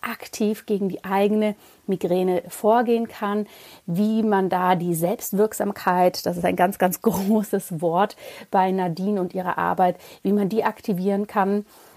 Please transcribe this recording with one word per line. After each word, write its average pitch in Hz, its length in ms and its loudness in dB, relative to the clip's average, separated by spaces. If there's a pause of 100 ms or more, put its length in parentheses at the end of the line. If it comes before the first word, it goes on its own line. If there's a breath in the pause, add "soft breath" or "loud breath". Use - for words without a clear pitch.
aktiv - 640 -4
gegen 202 240 -2
die - 140 -10
eigene 208 520 2 (320 soft breath)
Migräne 185 600 0
vorgehen 233 600 2
kann, 208 400 -4 (380 loud breath)
wie 214 380 0
man 190 260 2
da 185 260 2
die 175 200 0
Selbstwirksamkeit, 185 1300 0
das 175 120 -2
ist 175 80 -4
ein 180 100 0
ganz, 180 240 2
ganz 185 220 0
<laughs> - 0 -
großes 196 800 -2
Wort 175 340 0 (340 loud breath)
bei 190 220 2
Nadine 185 500 -2
und 180 120 -4
ihrer 185 240 -4
Arbeit, 180 400 2 (260 loud breath)
wie 190 100 2
man 202 160 2
die 220 140 -2
aktivieren 202 640 -2
kann. 202 380 0 (320 loud breath)